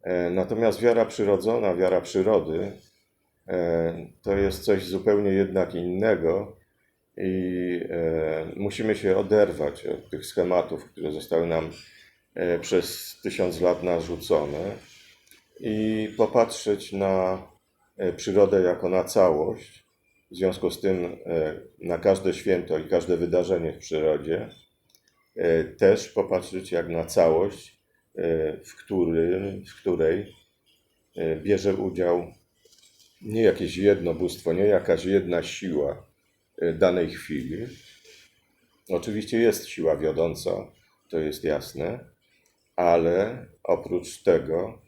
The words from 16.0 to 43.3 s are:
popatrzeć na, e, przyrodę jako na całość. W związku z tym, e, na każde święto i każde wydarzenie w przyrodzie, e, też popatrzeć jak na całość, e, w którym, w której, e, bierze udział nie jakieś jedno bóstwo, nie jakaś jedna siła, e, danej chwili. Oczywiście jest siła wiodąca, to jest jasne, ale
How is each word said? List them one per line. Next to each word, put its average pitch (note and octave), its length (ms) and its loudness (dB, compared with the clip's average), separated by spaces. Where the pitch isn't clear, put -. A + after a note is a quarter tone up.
popatrzeć A2 760 2
na, F#2 540 0
e, F#2 160 -2
przyrodę G2 480 4
jako F2 280 0
na F2+ 140 2
całość. E2+ 840 0
W - 40 -18
związku F#2 360 0
z - 100 -12
tym, F#2 240 0
e, D#2+ 540 -4
na F2 180 -4
każde F#2+ 360 2
święto F2 460 0
i D#2+ 80 -8
każde F2 300 2
wydarzenie E2+ 560 0
w - 40 -12
przyrodzie, D#2 720 -2
e, E2 280 2
też - 460 4
popatrzeć F#2+ 640 -4
jak E2+ 180 -2
na E2 160 -2
całość, E2 720 2
e, D#2+ 480 0
w - 120 -20
którym, F#2 880 -2
w - 160 -20
której, F#2 540 0
e, E2 200 -2
bierze F#2+ 400 0
udział F2 580 0
nie A2 200 -2
jakieś E2+ 360 2
jedno F2+ 360 4
bóstwo, E2 400 -2
nie F#2 120 2
jakaś F2 400 2
jedna F2 380 2
siła, D2+ 640 -4
e, E2 120 0
danej F2+ 360 2
chwili. D#2 580 -8
Oczywiście G#2 500 -2
jest A2+ 280 2
siła D#2+ 300 0
wiodąca, D#2+ 540 -2
to E2 100 -4
jest D#2 240 -6
jasne, D#2+ 560 -6
ale F2 720 2